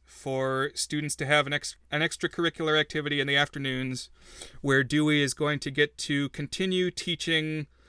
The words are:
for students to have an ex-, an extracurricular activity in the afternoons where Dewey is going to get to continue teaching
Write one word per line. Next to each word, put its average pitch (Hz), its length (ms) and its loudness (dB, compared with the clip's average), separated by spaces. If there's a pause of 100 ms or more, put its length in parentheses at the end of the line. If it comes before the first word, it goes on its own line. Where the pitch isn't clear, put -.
for 131 680 -2
students 151 420 -4
to 143 100 -4
have 147 200 4
an 139 60 -4
ex-, - 240 -4 (140)
an 147 120 -2
extracurricular 165 760 0
activity 147 420 0
in 139 60 0
the 143 100 2
afternoons 131 760 -2 (500)
where 139 240 6
Dewey 147 380 4
is 135 120 0
going 147 260 0
to 147 100 -6
get 147 280 0
to 143 300 -2
continue 185 640 -2
teaching 156 760 -2 (220)